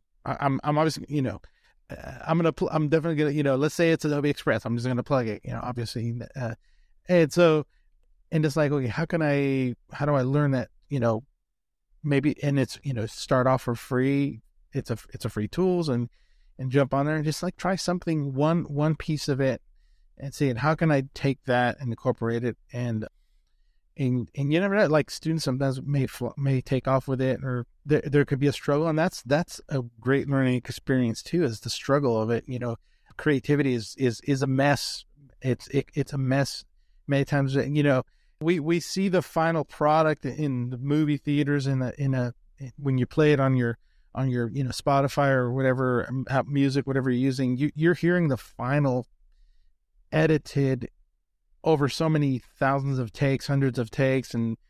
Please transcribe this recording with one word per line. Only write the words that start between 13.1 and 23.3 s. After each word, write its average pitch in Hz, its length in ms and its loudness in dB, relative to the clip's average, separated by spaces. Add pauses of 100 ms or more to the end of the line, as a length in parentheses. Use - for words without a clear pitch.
off 131 160 2
for 120 120 -2
free. 131 680 -2 (300)
It's 131 180 -6
a, 113 80 -4 (160)
it's - 100 -12
a 117 60 -4
free 104 180 -4
tools 180 400 0
and, 120 220 0 (480)
and 131 120 -6
jump 139 220 2
on 139 140 0
there 156 100 0
and 151 80 -2
just, 156 180 -4
like, 180 140 -6
try 185 200 -2
something, 160 580 -2
one, 156 300 2
one 147 300 0
piece - 320 -4
of 135 140 0
it 131 220 0 (560)
and 135 160 -12
see 143 140 0
it. 117 100 -2
How 151 160 2
can 160 160 2
I 139 140 2 (100)
take 139 300 -2
that 123 360 2
and 127 100 -6
incorporate 117 540 -2
it? 113 140 -4 (160)
And, 120 320 -4 (880)